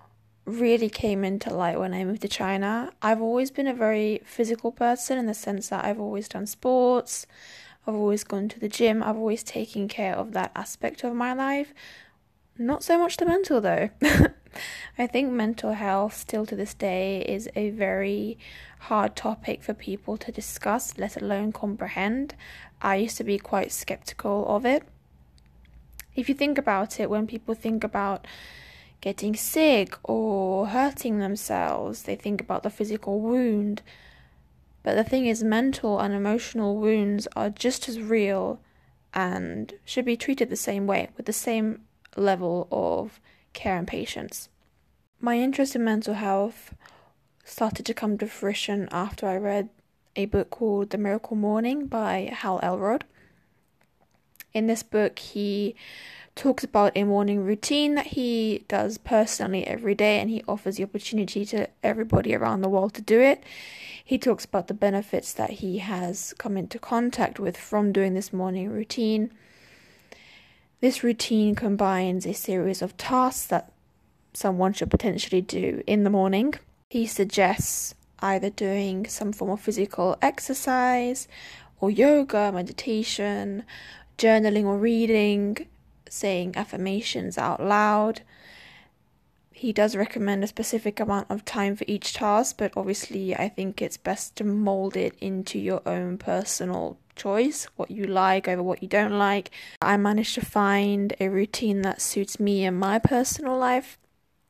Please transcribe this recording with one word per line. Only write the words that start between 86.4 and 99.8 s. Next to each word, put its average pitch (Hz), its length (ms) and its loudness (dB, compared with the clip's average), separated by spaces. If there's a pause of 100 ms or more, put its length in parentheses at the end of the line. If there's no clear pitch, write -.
affirmations 196 840 -4
out 127 260 -2
loud. 208 580 2 (1300)
He 220 220 -4
does 208 220 4
recommend 202 480 0
a 214 40 0
specific - 520 -4
amount 202 320 -2
of 202 140 -6
time 202 300 -2
for - 120 -8
each 202 260 -4
task, 220 440 2
but 202 180 -2
obviously 190 600 -4
I 202 140 -2
think 190 320 -6
it's - 160 -6
best - 380 -6
to - 80 -6
mold 196 520 0
it - 240 -2
into 190 380 -6
your 190 300 -2
own 180 300 -4
personal 180 840 -4 (160)
choice, 226 600 0
what - 140 -6
you 202 160 -6
like 190 420 4
over 180 140 0
what 180 220 -2
you 185 60 -8
don't 208 280 2
like. 202 340 2 (300)